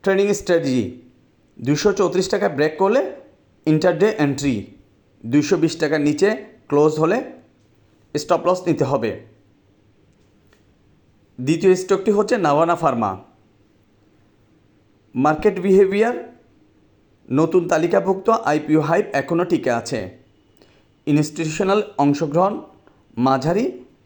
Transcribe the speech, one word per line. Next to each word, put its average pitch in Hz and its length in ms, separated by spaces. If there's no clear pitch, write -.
ট্রেডিং 196 240
স্ট্র্যাটেজি, 139 440
দুশো 147 320
চৌত্রিশ 185 360
টাকা 202 220
ব্রেক 151 260
করলে 220 180
ইন্টারডে 165 360
এন্ট্রি, 139 300
দুশো 147 300
বিশ 160 200
টাকার 151 260
নিচে 151 200
ক্লোজ 151 220
হলে 180 160
স্টপ 165 320
লস 180 220
নিতে 156 220
হবে। 131 200
দ্বিতীয় 165 260
স্টকটি 190 360
হচ্ছে 208 180
নাভানা 160 360
ফার্মা। 117 280
মার্কেট 156 400
বিহেভিয়ার, 202 520
নতুন 165 340
তালিকাভুক্ত 175 560
আইপিও 151 380
হাইপ 180 180
এখনও 170 300
টিকে 139 200
আছে। 113 200
ইনস্টিটিউশনাল 160 760
অংশগ্রহণ 156 500
মাঝারি 147 380